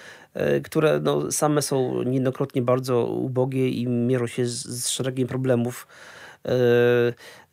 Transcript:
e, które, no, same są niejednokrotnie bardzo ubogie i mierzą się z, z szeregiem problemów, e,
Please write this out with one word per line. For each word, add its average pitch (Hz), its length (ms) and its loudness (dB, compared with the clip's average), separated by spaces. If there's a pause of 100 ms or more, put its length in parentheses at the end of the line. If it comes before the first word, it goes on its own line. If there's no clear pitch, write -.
(340)
e, 143 260 0
które, 151 420 2
no, 147 300 0
same 151 300 2
są 127 400 -2
niejednokrotnie 131 600 0
bardzo 127 440 2
ubogie 127 600 -2
i 120 180 -2
mierzą 120 400 0
się 123 200 -2
z, 120 200 -6
z 120 220 -8
szeregiem 127 400 -2
problemów, 127 580 -2 (580)
e, 127 80 -2 (1000)